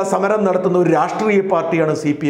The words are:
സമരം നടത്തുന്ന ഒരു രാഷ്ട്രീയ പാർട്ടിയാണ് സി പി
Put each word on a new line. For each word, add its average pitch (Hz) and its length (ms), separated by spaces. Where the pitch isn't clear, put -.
സമരം 196 340
നടത്തുന്ന 185 360
ഒരു 165 140
രാഷ്ട്രീയ 190 440
പാർട്ടിയാണ് 165 500
സി 147 180
പി 156 100